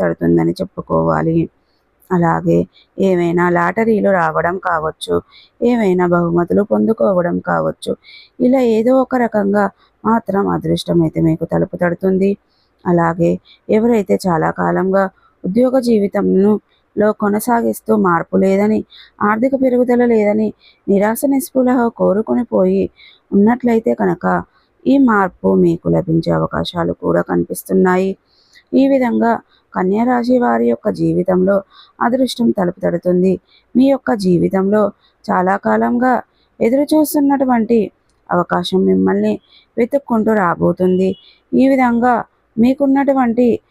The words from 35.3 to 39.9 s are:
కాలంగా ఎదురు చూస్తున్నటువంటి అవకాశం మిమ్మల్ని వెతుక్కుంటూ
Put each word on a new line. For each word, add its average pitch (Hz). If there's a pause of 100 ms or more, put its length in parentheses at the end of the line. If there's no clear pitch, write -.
కాలంగా 233 (460)
ఎదురు 240
చూస్తున్నటువంటి 269 (500)
అవకాశం 175 (100)
మిమ్మల్ని 190 (440)
వెతుక్కుంటూ 226 (100)